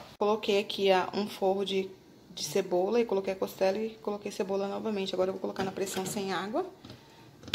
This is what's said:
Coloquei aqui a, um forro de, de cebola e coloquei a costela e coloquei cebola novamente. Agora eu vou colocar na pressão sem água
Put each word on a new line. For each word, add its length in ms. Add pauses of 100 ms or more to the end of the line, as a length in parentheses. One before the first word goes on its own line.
(180)
Coloquei 400
aqui 320
a, 220
um 160
forro 380
de, 240 (420)
de 120
cebola 560
e 60
coloquei 260
a 40
costela 420
e 240
coloquei 280
cebola 380
novamente. 460
Agora 160
eu 20
vou 80
colocar 240
na 80
pressão 320
sem 300
água 320 (880)